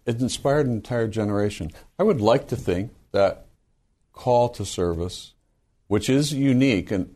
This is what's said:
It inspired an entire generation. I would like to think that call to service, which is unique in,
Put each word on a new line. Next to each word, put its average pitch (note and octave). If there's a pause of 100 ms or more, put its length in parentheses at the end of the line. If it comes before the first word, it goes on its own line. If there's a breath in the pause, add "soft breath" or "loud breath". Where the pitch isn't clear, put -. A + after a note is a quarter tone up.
It A#2+
inspired C#3
an B2
entire A#2
generation. G#2 (260 loud breath)
I F#3
would F3+
like A2+
to B2
think F#2+ (220)
that G2 (680)
call A#2+
to -
service, F2 (540)
which G#2
is C#3+
unique C3
in, F#2+